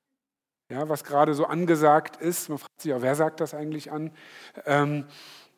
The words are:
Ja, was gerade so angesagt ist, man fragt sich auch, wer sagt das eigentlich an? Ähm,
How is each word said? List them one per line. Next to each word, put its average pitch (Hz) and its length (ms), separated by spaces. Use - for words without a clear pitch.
Ja, 143 200
was 147 140
gerade 147 300
so 147 120
angesagt 156 720
ist, 170 320
man 147 80
fragt - 240
sich 151 120
auch, 123 80
wer 131 140
sagt 156 240
das 156 140
eigentlich 151 380
an? 156 200
Ähm, 143 400